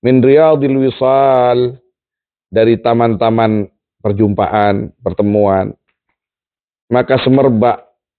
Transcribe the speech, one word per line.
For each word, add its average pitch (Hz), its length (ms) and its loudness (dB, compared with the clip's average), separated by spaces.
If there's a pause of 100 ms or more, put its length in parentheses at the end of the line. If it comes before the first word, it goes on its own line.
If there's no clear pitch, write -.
Min 127 240 2
riyadil 143 560 2
wisal, 131 960 0 (720)
dari 110 320 0
taman-taman 113 880 -2 (320)
perjumpaan, 104 1040 -2
pertemuan. 101 720 -2 (1120)
Maka 123 320 0
semerbak 127 640 0 (340)